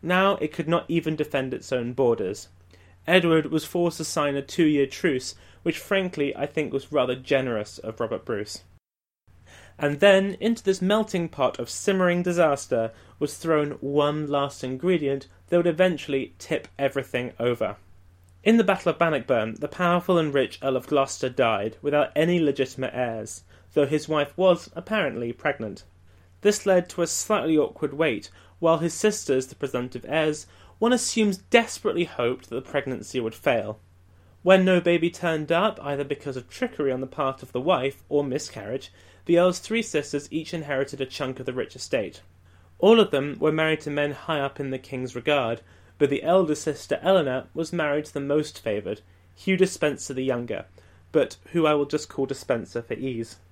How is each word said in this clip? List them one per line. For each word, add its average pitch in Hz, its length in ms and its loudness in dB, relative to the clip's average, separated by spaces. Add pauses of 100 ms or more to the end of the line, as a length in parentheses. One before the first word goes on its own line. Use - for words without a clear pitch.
Now 190 360 2
it 151 160 -4
could 143 140 -4
not 165 200 0
even 160 280 0
defend 135 400 -2
its - 160 -8
own 123 220 -2
borders. 110 560 0 (580)
Edward 165 400 4
was 151 180 -2
forced 175 320 -2
to 160 60 -6
sign 147 320 -2
a 139 60 -2
two-year 151 440 4
truce, 135 480 -2 (300)
which 170 160 -2
frankly 180 560 -2
I 143 100 -4
think 147 280 -4
was - 180 -6
rather 127 240 0
generous 127 640 -2
of 110 220 -10
Robert 113 260 -6
Bruce. 107 380 -8 (1160)
And 147 200 0
then, 196 400 6
into 226 240 -2
this 190 180 0
melting 190 480 0
pot - 300 0
of 120 100 -6
simmering 180 540 2
disaster, 143 680 2 (280)
was - 180 -4
thrown 151 360 0
one 147 540 0
last 139 360 -2
ingredient 139 640 -2 (200)
that 175 100 4
would 175 100 4
eventually 160 680 0
tip - 300 -6 (100)
everything 131 600 -2
over. 117 380 -2 (680)
In 226 140 6
the 226 60 6
Battle 185 280 0
of - 80 -4
Bannockburn, 123 600 0
the 143 80 -6
powerful 175 500 2
and 156 160 2
rich 131 280 -4
Earl 131 140 -2
of 123 120 -4
Gloucester 135 420 0
died 113 520 0
without 147 340 0
any 170 240 2
legitimate 135 540 -2
heirs, 113 500 -6 (300)
though 147 120 4
his 147 240 -4
wife 151 260 0
was 185 400 4
apparently 147 560 -4
pregnant. 117 520 -6 (580)
This 208 240 2
led 180 240 4
to - 140 -2
a 165 40 0
slightly 160 500 0
awkward 143 360 0
wait, 143 360 -2 (300)
while 165 200 4
his 160 140 -2
sisters, 139 540 0
the - 80 -18
presumptive 127 540 -6
heirs, 151 380 -2 (320)
one 240 140 4
assumes 214 440 2
desperately - 680 0
hoped 123 440 -4
that 113 60 -8
the 131 60 -4
pregnancy 131 580 -6
would 113 160 -6
fail. 107 440 0 (640)
When 185 240 6
no 185 140 6
baby 170 300 2
turned 160 420 -2
up, 190 320 2
either 143 200 -4
because 139 340 -6
of 123 120 -12
trickery 156 420 -2
on 127 100 -2
the 131 60 -8
part 135 360 -4
of 127 80 -20
the 123 100 -4
wife 139 480 0
or 147 140 0
miscarriage, 127 680 -8 (340)
the 170 140 4
Earl's 180 200 2
three 233 220 -4
sisters 143 500 -4
each 160 220 -6
inherited 139 480 -4
a 135 40 -4
chunk 131 340 -8
of 123 60 -10
the 127 80 -6
rich - 220 -6
estate. - 460 -6 (580)
All 220 200 8
of - 120 4
them 143 280 -2
were 151 120 2
married 156 300 0
to - 80 -8
men 147 220 -2
high 151 280 -4
up 139 200 -4
in 139 100 -6
the 131 80 -6
king's 127 380 -8
regard, 120 460 0 (360)
but 139 140 4
the 139 120 -2
elder 165 320 4
sister - 460 -4
Eleanor 147 520 2
was 165 200 -6
married 151 320 -2
to - 80 -20
the 143 60 -4
most 147 400 0
favoured, 104 420 -4 (340)
Hugh 185 220 0
Despencer 165 560 0
the 131 100 -4
younger, 120 420 -4 (460)
but - 260 0 (140)
who 165 140 2
I 151 80 4
will 147 120 2
just 151 220 -4
call 135 200 -4
Despencer 117 560 -4
for 117 100 -8
ease. 117 440 -8 (140)